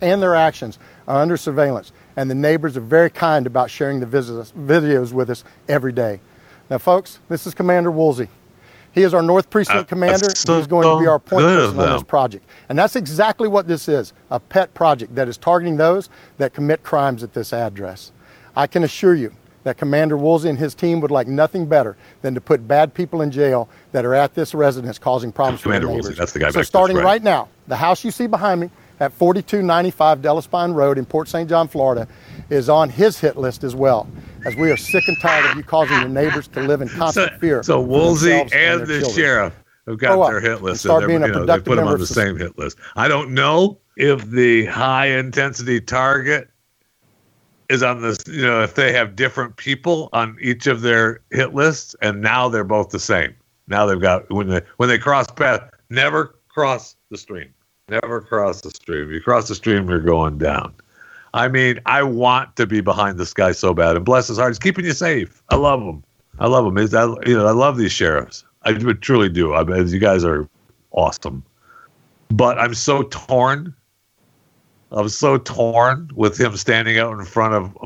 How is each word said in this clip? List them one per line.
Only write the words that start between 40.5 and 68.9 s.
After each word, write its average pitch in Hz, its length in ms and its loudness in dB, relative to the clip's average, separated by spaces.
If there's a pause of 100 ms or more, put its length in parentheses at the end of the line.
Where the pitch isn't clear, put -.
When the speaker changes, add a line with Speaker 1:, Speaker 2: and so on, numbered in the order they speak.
Speaker 1:
and 107 80 -10
Speaker 2:
list, 92 200 -4
Speaker 1:
start 160 220 2
Speaker 2:
and - 60 0
Speaker 1:
being 165 140 0
a 139 40 2
Speaker 2:
you 104 60 0
know, 90 60 -2
they 90 60 -4
Speaker 1:
productive 165 200 2
Speaker 2:
put 131 60 -2
'em 120 60 2
Speaker 1:
member - 120 0
Speaker 2:
on - 60 2
Speaker 1:
of 98 40 0
Speaker 2:
the 87 80 -4
Speaker 1:
society. 104 240 0
Speaker 2:
same 80 80 -8
hit - 180 -10
list. 73 200 -10 (180)
I 117 120 0
don't 143 240 -2
know 156 460 2 (200)
if 135 320 0
the 117 360 4
high 131 420 0
intensity 131 720 -2
target 131 720 -2 (1200)
is 131 140 0
on 123 180 0
this, 113 160 -4 (100)
you 156 140 -8
know, 120 220 2
if 107 100 -4
they 131 180 0
have 113 240 -2
different 123 400 -4
people 151 560 -4
on 113 300 -2
each 123 240 -4
of 123 160 0
their 117 380 2 (100)
hit 131 240 -2
lists, 143 480 -2
and 104 180 -2
now 120 300 0
they're 113 140 -2
both 101 260 -2
the 101 100 -6
same. 85 340 -2 (340)
Now 101 180 0
they've 95 160 0
got, 92 300 0
when 98 160 -4
they, 92 140 -2 (160)
when 123 120 0
they 117 80 2
cross 135 300 0
paths, 127 360 -2 (280)
never 147 440 -2 (120)
cross 135 480 -4 (160)
the 104 60 -14
stream. 82 360 -16 (360)
Never 113 320 -4
cross 104 400 -2
the 78 100 -18
stream. 76 400 -10
You 80 100 -8
cross 120 260 0
the 107 80 -8
stream, 101 340 0
you're 87 100 0
going 80 380 2
down. 73 360 -4 (600)
I 120 140 0
mean, 127 380 0
I 139 180 2
want 123 520 0
to 117 100 0
be 104 160 0
behind 98 360 0
this 87 160 -6
guy 95 180 2
so 92 220 0
bad. 85 220 2
And 87 100 -4
bless 123 220 2
his 110 100 -8
heart, 123 140 0
he's 110 80 -8
keeping 190 260 -2
you 160 80 -2
safe. 139 560 -4
I 127 60 0
love 139 260 2
him. 78 220 -12 (360)
I 110 80 0
love 127 180 4
him. 95 120 -2
He's, 107 160 0
I, 113 100 4 (220)
you 120 120 4
know, 104 80 4
I 107 60 4
love 131 260 2
these 104 140 0
sheriffs. 78 540 -2 (180)
I 110 100 2
do, 113 200 -2